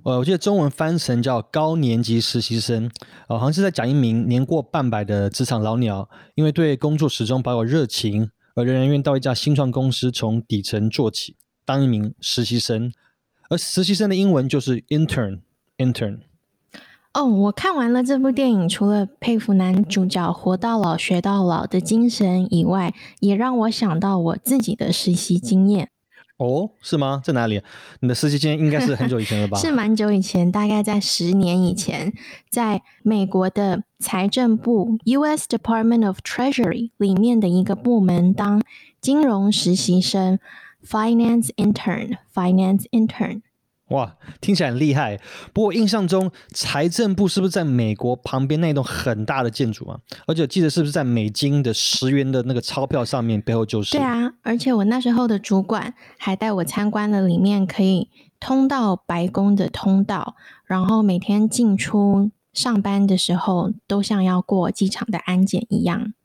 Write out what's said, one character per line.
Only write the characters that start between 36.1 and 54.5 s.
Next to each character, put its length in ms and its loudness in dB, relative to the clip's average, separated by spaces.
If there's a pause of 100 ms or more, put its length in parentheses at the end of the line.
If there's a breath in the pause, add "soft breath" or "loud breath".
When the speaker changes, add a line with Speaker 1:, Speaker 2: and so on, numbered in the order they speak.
Speaker 2:
Treasury 760 -2
里 180 2
面 240 4
的 80 2
一 160 4
个 120 0
部 240 2
门 320 4
当 300 2 (400 loud breath)
金 220 2
融 280 2
实 220 0
习 260 2
生， 380 0 (480 loud breath)
finance 720 2
intern，finance 1400 0
intern。 500 -2 (500)
Speaker 1:
哇， 260 -2 (240 loud breath)
听 120 0
起 100 2
来 60 0
很 80 -2
厉 160 2
害。 240 -2 (360 loud breath)
不 80 0
过 120 2
印 140 2
象 180 0
中 240 0 (200 loud breath)
财 400 -2
政 260 0
部 100 2
是 140 0
不 80 0
是 20 0
在 140 -2
美 320 0
国 220 -2
旁 280 -4
边 140 -2
那 140 0
栋 100 0
很 400 -4
大 180 -2
的 80 0
建 220 -2
筑 160 -12
啊？ 100 -12 (280 loud breath)
而 100 -2
且 100 0
记 140 -4
得 100 4
是 120 0
不 40 2
是 60 -6
在 140 -2
美 240 0
金 340 0
的 100 0
十 380 -2
元 180 0
的 140 0
那 100 -4
个 60 0
钞 260 -4
票 200 -2
上 180 -4
面 180 0
背 140 -2
后 100 2
就 160 -2
是？ 120 -4
Speaker 2:
对 80 0
啊， 400 -2
而 160 -2